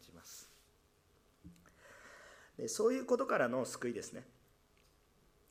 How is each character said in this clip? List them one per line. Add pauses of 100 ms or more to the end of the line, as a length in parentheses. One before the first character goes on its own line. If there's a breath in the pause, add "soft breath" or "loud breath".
じ
ま
す。 (2000 loud breath)
で、
そ
う
い
う
こ
と
か
ら
の
救
い
で
す
ね。 (1300)